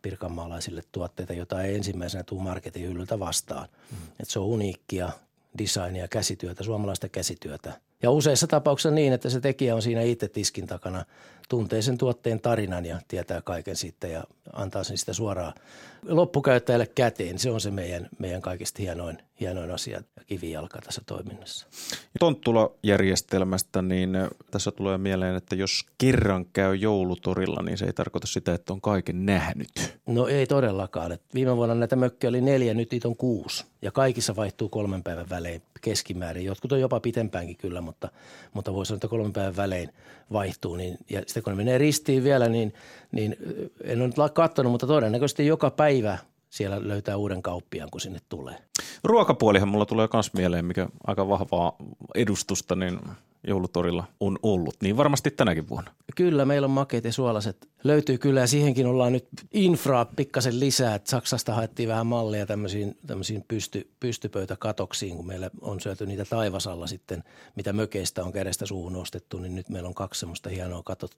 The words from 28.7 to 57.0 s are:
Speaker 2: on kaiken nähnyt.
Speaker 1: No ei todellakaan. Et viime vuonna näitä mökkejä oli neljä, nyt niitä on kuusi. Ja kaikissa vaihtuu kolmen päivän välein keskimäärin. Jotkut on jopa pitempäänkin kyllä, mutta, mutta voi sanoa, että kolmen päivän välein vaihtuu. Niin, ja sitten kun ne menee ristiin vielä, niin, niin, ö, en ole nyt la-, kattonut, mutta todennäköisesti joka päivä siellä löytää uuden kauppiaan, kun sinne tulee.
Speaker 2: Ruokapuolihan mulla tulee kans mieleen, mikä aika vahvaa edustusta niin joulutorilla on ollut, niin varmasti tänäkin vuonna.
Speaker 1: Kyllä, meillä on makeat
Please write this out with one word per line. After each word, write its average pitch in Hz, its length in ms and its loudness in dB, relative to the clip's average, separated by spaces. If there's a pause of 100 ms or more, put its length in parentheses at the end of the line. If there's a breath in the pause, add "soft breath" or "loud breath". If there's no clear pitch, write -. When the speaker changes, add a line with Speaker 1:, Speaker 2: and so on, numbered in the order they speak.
Speaker 2:
on 95 80 -8
kaiken 92 440 0
nähnyt. 82 440 0 (360 loud breath)
Speaker 1:
No 120 220 2
ei 135 200 2
todellakaan. 95 640 0
Et 85 100 -10 (120)
viime 127 220 2
vuonna 117 200 2
näitä 117 200 2
mökkejä 127 340 2
oli 123 120 2
neljä, 127 320 4
nyt 117 180 0
niitä 120 160 -2
on 117 80 0
kuusi. - 500 -2 (160)
Ja 98 100 -4
kaikissa 123 440 2
vaihtuu 104 340 -2
kolmen 98 340 -2
päivän 85 260 -8
välein 87 320 -6 (200)
keskimäärin. 90 640 -4
Jotkut 98 260 -4
on 139 80 4
jopa 123 200 2
pitempäänkin 98 580 -4
kyllä, 87 240 -8
mutta, 82 280 -10 (440 loud breath)
mutta 101 200 -6
voi 95 120 -4
sanoa, 104 120 -4
että 110 100 -4
kolmen 107 260 -2
päivän 98 220 -2
välein 95 340 -2 (420 loud breath)
vaihtuu. 95 440 -4
Niin, 90 220 -6 (120)
ja 101 100 -4
sitten - 240 -6
kun 104 100 -2
ne 95 40 -2
menee 123 200 2
ristiin 139 460 4
vielä, 127 260 6
niin, 113 240 0 (380 loud breath)
niin, 107 240 -2 (120)
ö, - 220 -8 (140)
en 117 160 -2
ole 123 80 2
nyt 123 100 -2
la-, 147 120 4
kattonut, 151 420 4
mutta 123 160 0
todennäköisesti 135 580 2
joka 151 260 4
päivä 127 460 4 (320)
siellä 101 380 -4
löytää 101 300 -2
uuden 95 240 -2
kauppiaan, 87 500 -8
kun 90 100 -10
sinne 95 180 -10 (100)
tulee. 65 260 -10 (480 loud breath)
Speaker 2:
Ruokapuolihan 117 640 8
mulla 104 180 4
tulee 110 220 4
kans 110 260 2
mieleen, 87 320 2
mikä 90 220 0 (200)
aika 101 200 0
vahvaa 92 480 2 (400)
edustusta 107 600 0
niin 90 240 -2 (480)
joulutorilla 87 560 0 (160)
on 98 240 0
ollut, 90 380 2
niin 104 160 2
varmasti 143 340 2
tänäkin 82 380 0
vuonna. - 220 -8 (240)
Speaker 1:
Kyllä, 160 300 4
meillä 139 200 2
on 135 60 2
makeat 135 320 0